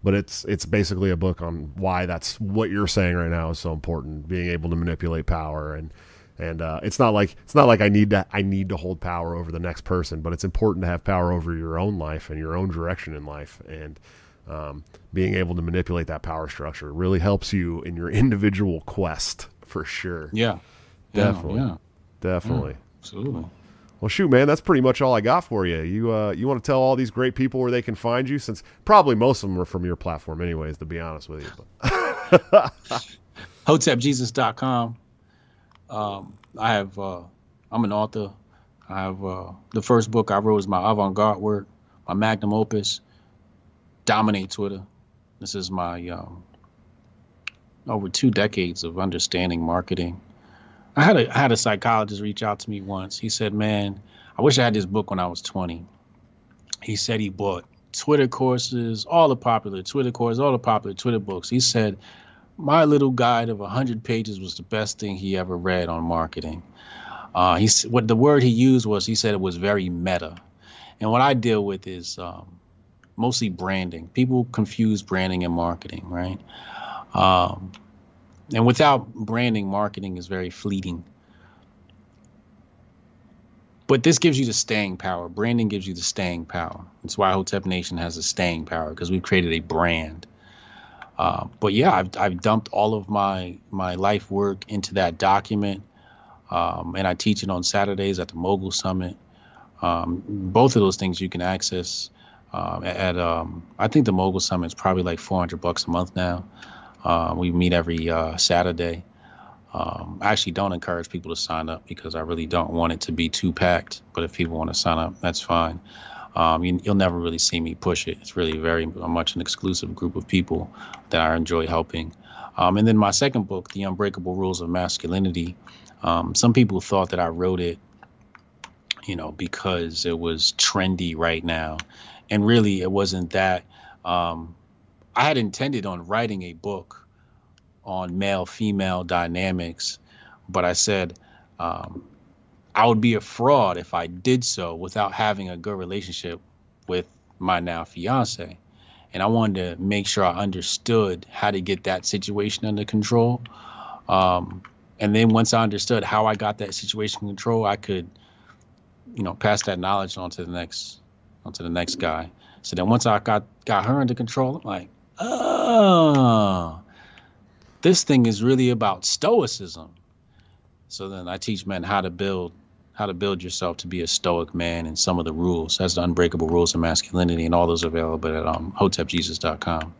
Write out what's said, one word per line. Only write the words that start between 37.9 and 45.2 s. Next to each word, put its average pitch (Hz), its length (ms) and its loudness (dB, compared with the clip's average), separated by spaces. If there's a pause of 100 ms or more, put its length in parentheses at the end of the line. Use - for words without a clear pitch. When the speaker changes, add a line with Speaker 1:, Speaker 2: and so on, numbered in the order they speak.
Speaker 2:
author. 104 400 -2 (560)
I 95 140 -6
have, 95 220 -6
uh, 92 280 -8 (200)
the 107 100 -2
first 113 280 4
book 110 220 2
I 98 60 4
wrote 107 200 4
is 95 80 -2
my 98 240 0
avant-garde 104 480 2
work, 104 300 -2 (400)
my - 60 -4
magnum 107 380 0
opus, 107 480 -2 (1040)
Dominate 107 460 2
Twitter. 98 320 -6 (560)